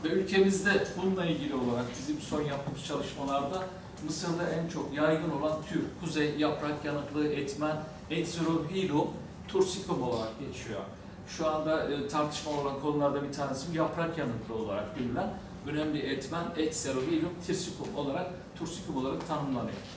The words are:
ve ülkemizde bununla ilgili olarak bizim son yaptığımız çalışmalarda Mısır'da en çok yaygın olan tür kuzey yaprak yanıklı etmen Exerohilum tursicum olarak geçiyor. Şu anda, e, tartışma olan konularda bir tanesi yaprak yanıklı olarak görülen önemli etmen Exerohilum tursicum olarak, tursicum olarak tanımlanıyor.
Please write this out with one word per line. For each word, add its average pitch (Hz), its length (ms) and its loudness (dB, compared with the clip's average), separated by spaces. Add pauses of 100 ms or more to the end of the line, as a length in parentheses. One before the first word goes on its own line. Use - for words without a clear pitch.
ve 156 40 0
ülkemizde 190 800 6 (100)
bununla 185 280 2
ilgili 143 280 2
olarak 123 320 2 (140)
bizim 147 220 -2
son 151 200 0
yaptığımız 139 420 -2
çalışmalarda 139 800 0 (420)
Mısır'da 170 440 0
en 165 180 0
çok 143 260 -4
yaygın 156 380 4
olan 151 220 2 (160)
tür 165 120 2 (200)
kuzey 151 360 2
yaprak 147 480 0
yanıklı 147 420 0
etmen 147 500 0 (340)
Exerohilum 160 960 2 (400)
tursicum - 560 2
olarak 113 360 -2
geçiyor. 127 420 -6 (460)
Şu 160 200 0
anda, 156 440 2
e, 143 160 0
tartışma 151 440 0
olan 139 300 0
konularda 143 420 2
bir 139 100 -4
tanesi 151 440 -2
yaprak 160 400 2
yanıklı 120 380 -2
olarak 104 440 -2
görülen 131 300 0 (380)
önemli 151 320 0
etmen 135 440 -2 (140)
Exerohilum 156 720 2 (180)
tursicum - 480 -2
olarak, 139 320 0 (320)
tursicum 156 380 -4
olarak 135 300 -2
tanımlanıyor. 127 500 0 (200)